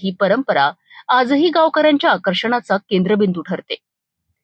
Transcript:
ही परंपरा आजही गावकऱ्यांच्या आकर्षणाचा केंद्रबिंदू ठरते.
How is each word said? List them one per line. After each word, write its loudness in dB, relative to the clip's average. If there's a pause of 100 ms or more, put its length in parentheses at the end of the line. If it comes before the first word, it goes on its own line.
ही -2
परंपरा 0 (360)
आजही 2
गावकऱ्यांच्या 2
आकर्षणाचा -2
केंद्रबिंदू -2
ठरते. -8 (680)